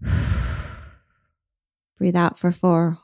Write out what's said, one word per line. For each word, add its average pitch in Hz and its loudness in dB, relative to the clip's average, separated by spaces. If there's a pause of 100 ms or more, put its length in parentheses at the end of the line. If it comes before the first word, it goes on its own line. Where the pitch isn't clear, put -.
<sighs> - -8 (1900)
Breathe 180 2
out 175 2
for 180 2
four, 170 2